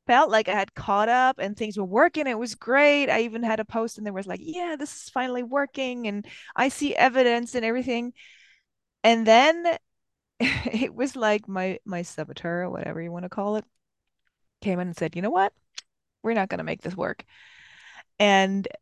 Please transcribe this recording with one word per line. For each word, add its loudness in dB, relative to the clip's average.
felt 6
like 2
I 0
had -2
caught 0
up 4
and -6
things -8
were -4
working, 2
it -2
was -8
great. 4
I 2
even -6
had 0
a -4
post -6
and -10
there -8
was -8
like, -8
"Yeah, -6
this -10
is -20
finally -4
working -4
and -6
I 2
see -4
evidence 2
and -2
everything." -4
And 6
then 6
<laughs> -10
it -2
was -2
like 0
my, -4
my -6
saboteur, -6
whatever -8
you -8
wanna -10
call -2
it, -8
came -2
in -4
and -10
said, -4
"You -6
know -2
what? 0
We're 0
not 0
gonna -6
make -8
this -8
work." -6
And, 4